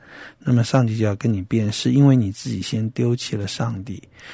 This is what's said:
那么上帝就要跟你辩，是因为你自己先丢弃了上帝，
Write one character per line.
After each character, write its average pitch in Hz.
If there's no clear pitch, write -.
那 127
么 117
上 123
帝 110
就 110
要 101
跟 117
你 95
辩， 107
是 123
因 139
为 135
你 107
自 -
己 95
先 110
丢 120
弃 -
了 101
上 117
帝， 95